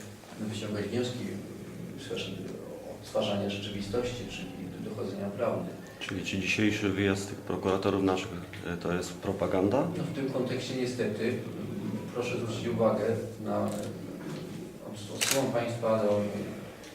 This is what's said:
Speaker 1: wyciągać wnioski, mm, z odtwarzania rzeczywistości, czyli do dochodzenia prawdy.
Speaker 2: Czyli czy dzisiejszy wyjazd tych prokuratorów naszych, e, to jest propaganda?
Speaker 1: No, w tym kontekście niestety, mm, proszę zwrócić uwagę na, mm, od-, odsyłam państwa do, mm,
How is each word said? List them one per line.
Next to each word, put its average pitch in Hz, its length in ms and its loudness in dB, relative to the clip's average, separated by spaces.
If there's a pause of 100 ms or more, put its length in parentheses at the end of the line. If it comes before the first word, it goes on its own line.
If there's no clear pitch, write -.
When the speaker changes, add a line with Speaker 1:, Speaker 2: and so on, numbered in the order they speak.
(400)
Speaker 1:
wyciągać 104 460 -2
wnioski, 117 440 0
mm, - 720 -8
z - 120 -8 (920)
odtwarzania 101 480 0
rzeczywistości, 101 800 -2
czyli - 220 -6 (220)
do - 160 -6
dochodzenia 98 400 -4
prawdy. - 400 0 (300)
Speaker 2:
Czyli 90 260 -4
czy 95 140 0
dzisiejszy 104 500 4
wyjazd 98 400 4
tych - 80 -6
prokuratorów 98 680 4
naszych, 90 380 2 (260)
e, 87 100 0
to 87 160 2
jest 90 200 0
propaganda? 98 720 4 (100)
Speaker 1:
No, - 60 0
w - 120 -4
tym 135 140 0
kontekście 127 460 0
niestety, 117 480 0
mm, 123 180 2 (720)
proszę 120 240 0
zwrócić 117 300 -2
uwagę 110 380 6 (380)
na, 104 140 2
mm, 104 120 2 (1160)
od-, 110 280 -8
odsyłam 135 360 2
państwa 113 520 2
do, 104 140 4
mm, 101 380 -2 (400)